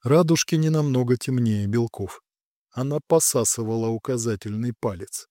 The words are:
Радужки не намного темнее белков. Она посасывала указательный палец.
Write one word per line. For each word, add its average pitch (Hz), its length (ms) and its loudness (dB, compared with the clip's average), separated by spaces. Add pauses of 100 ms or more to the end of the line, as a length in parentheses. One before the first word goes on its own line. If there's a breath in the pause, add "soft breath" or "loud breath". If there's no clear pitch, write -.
Радужки 160 520 2
не 156 140 2
намного 131 460 2
темнее 117 500 0
белков. 110 540 -4 (520)
Она 139 360 -4
посасывала 113 800 2
указательный 113 880 -4
палец. - 540 -8